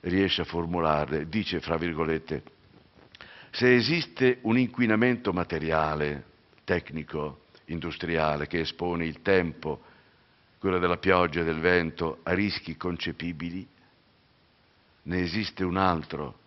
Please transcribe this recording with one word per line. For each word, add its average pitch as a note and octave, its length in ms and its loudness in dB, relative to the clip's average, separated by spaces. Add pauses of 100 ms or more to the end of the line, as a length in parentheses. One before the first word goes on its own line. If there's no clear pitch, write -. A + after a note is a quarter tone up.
riesce F#2 400 2
a D#2 40 -2
formularle. D#2+ 840 0
Dice, F#2 300 -2
fra D#2+ 180 -2
virgolette, D#2+ 680 -2 (1080)
"Se B2 220 6
esiste B2+ 680 2
un A2+ 160 2
inquinamento A#2 760 2
materiale, D#2 920 -2 (380)
tecnico, D#2 840 -6 (200)
industriale, D#2 800 -2
che E2 140 -2
espone E2+ 440 -4
il D#2 160 -8
tempo, E2+ 600 0 (760)
quello F#2 220 0
della F2 180 2
pioggia F2 440 4
e - 20 0
del D#2+ 160 0
vento, E2 640 2
a F2 100 -2
rischi F#2 440 -2
concepibili, E2+ 920 -8 (1400)
ne F2 160 -2
esiste F#2 440 -4
un F2+ 140 -2
altro D#2+ 680 -2